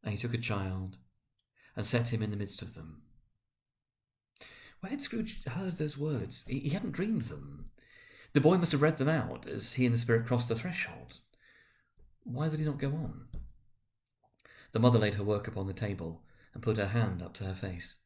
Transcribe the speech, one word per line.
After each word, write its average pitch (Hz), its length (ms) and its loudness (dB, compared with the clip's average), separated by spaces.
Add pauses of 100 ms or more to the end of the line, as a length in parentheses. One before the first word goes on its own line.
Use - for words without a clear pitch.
And 104 100 -4
he 101 60 -2
took 120 160 -4
a 113 40 0
child 95 600 -4 (760)
and 107 100 -4
set 117 280 2
him - 100 0
in 107 80 0
the 104 60 -2
midst 101 260 -6
of 117 120 -10
them. 80 280 -16 (1800)
Where 185 100 -10
had 277 120 -4
Scrooge - 420 -4
heard 175 340 -4
those 147 200 -2
words? 139 480 -2
He, 135 140 -4
he 147 100 -2
hadn't 170 220 -2
dreamed 208 300 0
them. 143 420 -10 (680)
The 143 80 6
boy 156 180 8
must 170 140 4
have 143 100 4
read 151 160 4
them 135 100 2
out 147 380 0
as - 280 -4
he 127 120 4
and 120 80 4
the 117 40 4
spirit 117 280 4
crossed 120 220 2
the 117 60 2
threshold. - 640 -6 (1040)
Why 147 260 -2
did 151 100 0
he 151 80 0
not 147 120 -2
go 139 100 0
on? 139 400 -4 (1400)
The - 60 0
mother 117 200 10
laid 104 160 6
her 104 100 -2
work 104 240 0
upon 98 180 -4
the 98 60 -4
table 90 500 -4 (300)
and 113 100 -12
put 110 140 2
her 104 120 0
hand 98 340 2
up 87 120 -10
to - 100 -8
her 95 100 -4
face. 90 520 -8